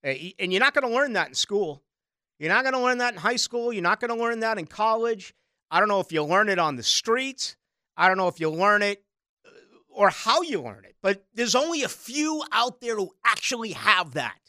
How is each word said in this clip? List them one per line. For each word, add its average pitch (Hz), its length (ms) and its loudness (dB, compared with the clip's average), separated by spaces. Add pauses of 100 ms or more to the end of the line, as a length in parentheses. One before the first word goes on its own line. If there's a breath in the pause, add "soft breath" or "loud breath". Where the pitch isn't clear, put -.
Uh, 139 60 -2
y-, 147 280 -8
and 185 140 -2
you're 190 80 2
not 277 140 4
gonna 262 140 0
learn 247 260 0
that 165 140 0
in 131 60 -20
school. 180 480 -2 (560)
You're 160 140 -2
not 247 120 2
gonna 262 180 0
learn 247 160 2
that 240 160 -2
in 170 60 -14
high 226 160 0
school. 233 360 -2
You're 202 100 -4
not 175 180 2
gonna 233 160 -4
learn 233 240 -2
that 220 180 -2
in 156 80 -8
college. 226 680 -2 (360)
I 170 100 2
don't 208 80 4
know 202 120 2
if - 120 -6
you 156 100 0
learn 190 260 2
it 190 100 2
on 156 180 0
the 117 60 -10
streets. - 760 -2 (400)
I 175 120 6
don't 185 80 4
know 185 120 2
if 165 120 -6
you 160 100 0
learn 202 320 2
it, 202 220 -4 (400)
uh, - 60 -20 (380)
or 202 220 4
how 247 320 2
you 247 200 -4
learn 101 220 -14
it. - 180 -20
But 196 220 0 (100)
there's 233 200 0
only 302 280 0
a 202 60 -4
few 302 640 -4
out 247 280 0
there 233 160 -6
who 190 140 -4 (140)
actually 226 480 -2
have 185 400 2
that. 123 260 -6 (100)